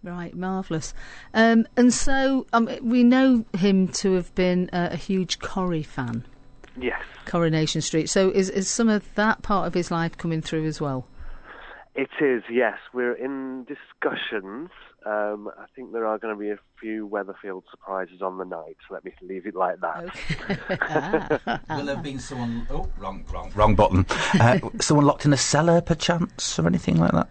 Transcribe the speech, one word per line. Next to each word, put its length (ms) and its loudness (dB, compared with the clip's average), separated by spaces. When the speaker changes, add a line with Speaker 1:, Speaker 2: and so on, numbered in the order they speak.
Speaker 1:
Right, 320 -10
marvellous. 580 -4
Um, 340 6
and 180 6
so, 580 4
um, 160 4
we 220 4
know 400 6
him 320 4
to 260 0
have 200 -4
been, 380 0
uh, 200 0
a 40 -6
huge 420 -4
Corrie 460 -4
fan. 400 -6
Speaker 2:
Yes. 240 -4
Speaker 1:
Coronation 560 0
Street. 280 -2
So 200 2
is, 200 0
is 180 -4
some 200 0
of 160 2
that 280 0
part 240 0
of 80 -6
his 160 -2
life 280 -2
coming 240 -4
through 240 -4
as 140 -6
well? 260 -4
Speaker 2:
It 160 -4
is, 300 2
yes. 280 2
We're 220 -2
in 500 -8
discussions. 1040 -8
Um, 540 -4
I 60 -20
think 180 -16
there 140 -4
are 120 -2
gonna 180 -6
be 140 -6
a 80 -6
few 300 -8
Weatherfield 600 -8
surprises 520 -10
on 160 -6
the 60 -6
night, 320 -12
so 80 -14
let 100 -14
me 80 -12
leave 240 -12
it 80 -12
like 260 -2
that. 240 -6
Speaker 1:
Okay. 760 -6
<laughs> 100 -2
Ah. 680 -2
Speaker 3:
Will 100 -4
there 100 -4
have 80 -8
been 140 -8
someone, 520 -6
oh, 180 -2
wrong, 340 -10
wrong, 220 -8
wrong 200 6
button. 320 6
Uh, 240 6
<laughs> 120 -8
someone 260 6
locked 200 2
in 60 6
a 60 4
cellar, 420 4
perchance, 800 -2
or 80 2
anything 320 2
like 140 4
that? 180 2